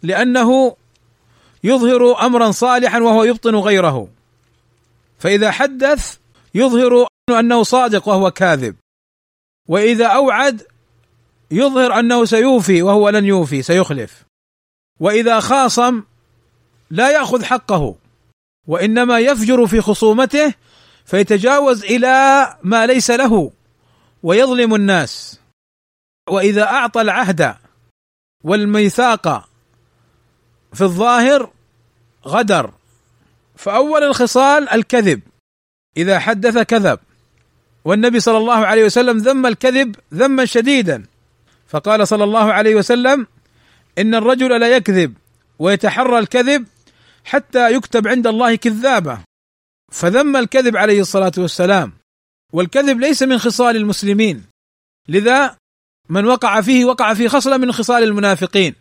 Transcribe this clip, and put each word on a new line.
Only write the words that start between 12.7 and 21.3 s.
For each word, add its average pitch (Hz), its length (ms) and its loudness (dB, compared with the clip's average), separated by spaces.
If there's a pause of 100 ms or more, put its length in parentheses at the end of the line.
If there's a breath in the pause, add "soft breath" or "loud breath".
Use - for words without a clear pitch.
وهو 202 260 2
لن 208 160 0
يوفي، 160 380 -2
سيخلف، 156 600 -4 (800)
وإذا 220 400 0
خاصم 247 640 0 (880)
لا 226 200 0
يأخذ 254 340 0
حقه، 175 520 -4 (680)
وإنما 220 520 0
يفجر 240 480 2
في 220 140 0
خصومته 233 720 0 (500 soft breath)
فيتجاوز 214 800 0